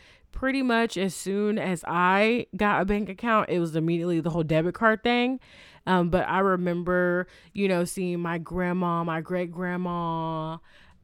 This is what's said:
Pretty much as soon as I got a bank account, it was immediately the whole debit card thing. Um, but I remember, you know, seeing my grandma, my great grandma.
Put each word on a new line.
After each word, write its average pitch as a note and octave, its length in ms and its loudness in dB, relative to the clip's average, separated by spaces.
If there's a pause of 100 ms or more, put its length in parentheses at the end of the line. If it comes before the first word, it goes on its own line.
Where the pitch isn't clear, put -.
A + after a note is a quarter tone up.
(320)
Pretty C4 300 0
much A#3 340 2
as F#3 180 -2
soon G#3 440 -2
as F3 280 -2
I G3 600 4 (100)
got G3 260 2
a - 20 0
bank G#3 240 0
account, G#3+ 400 0
it F3 120 0
was E3 140 -2
immediately E3 460 0
the D#3+ 100 -2
whole E3 120 0
debit D#3+ 320 2
card A3 280 2
thing. B3 380 0 (460)
Um, F3 240 2
but F3 180 2
I F3+ 120 0
remember, F3+ 840 0 (280)
you G3 120 0
know, F3+ 180 2
seeing F3 360 -4
my E3+ 160 -4
grandma, F3 680 -2
my E3 180 -4
great F3+ 280 -4
grandma. E3 1080 -4 (460)